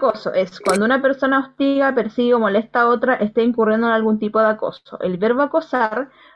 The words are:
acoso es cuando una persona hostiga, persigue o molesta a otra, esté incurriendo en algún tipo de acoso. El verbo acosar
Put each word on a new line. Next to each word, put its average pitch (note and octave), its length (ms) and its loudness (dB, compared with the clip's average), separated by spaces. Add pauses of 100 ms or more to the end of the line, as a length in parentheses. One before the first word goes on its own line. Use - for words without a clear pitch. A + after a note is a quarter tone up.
acoso - 280 -4
es F#3 260 -2
cuando G3 240 0
una C4 180 0
persona C4+ 380 0
hostiga, C#4 540 0
persigue A#3+ 400 0
o A#3+ 40 2
molesta A3 440 0
a A#3+ 60 4
otra, A#3+ 280 2
esté G#3+ 260 0
incurriendo A3+ 460 2
en A3+ 60 0
algún A3 240 0
tipo G#3+ 200 -2
de A3 80 4
acoso. - 540 -6
El F3+ 180 -4
verbo A#3+ 240 0
acosar C4+ 680 -2 (260)